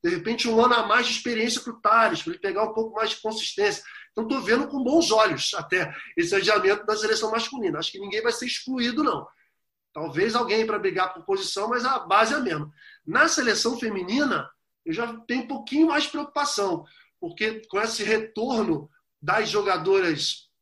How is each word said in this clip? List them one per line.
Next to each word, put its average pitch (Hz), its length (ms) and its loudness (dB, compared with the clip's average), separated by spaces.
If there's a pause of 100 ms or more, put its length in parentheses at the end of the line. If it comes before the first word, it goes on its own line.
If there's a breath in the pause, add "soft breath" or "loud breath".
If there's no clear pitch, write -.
De 170 60 2
repente, 220 380 -2
um 226 160 4
ano 240 100 6
a 226 140 2
mais 233 200 4
de - 60 -2
experiência 233 480 -2
pro 233 180 -10
Thales, 214 420 4
pra 165 100 -6
ele - 100 -10
pegar 196 220 0
um 220 100 -4
pouco 226 220 -4
mais 220 160 -2
de - 100 -8
consistência. 214 640 -2 (280 loud breath)
Então, 220 160 -4
tô 269 120 -2
vendo 262 280 2
com 262 160 -4
bons 302 280 4
olhos 214 440 2
até 170 380 -2 (240 loud breath)
esse 170 160 0
adiamento 196 520 4
da 214 100 0
seleção 214 360 0
masculina. 226 480 -2
Acho - 120 -6
que 196 80 -14
ninguém 202 220 -4
vai 233 100 0
ser 240 140 -6
excluído, 247 580 -2
não. 151 240 -2 (680 loud breath)
Talvez 160 420 -2
alguém 220 300 2
pra 208 140 -2
brigar 185 340 0
por 165 100 -16
posição, 196 460 -2
mas 240 160 -2
a 262 140 0
base 220 340 4
é 294 40 0
a 277 40 -2
mesma. 156 300 -4 (340 loud breath)
Na 254 220 4
seleção 240 500 0
feminina, 208 720 -2 (360)
eu 165 80 -4
já 226 200 -4 (140)
tenho 247 160 -2
um - 40 -12
pouquinho 277 400 2
mais 302 160 2
de - 60 -6
preocupação, 285 760 -2 (340 loud breath)
porque 214 500 -6
com 196 100 -2
esse 220 240 -4
retorno 220 840 -2 (320 soft breath)
das 196 280 0
jogadoras 185 1000 0 (120)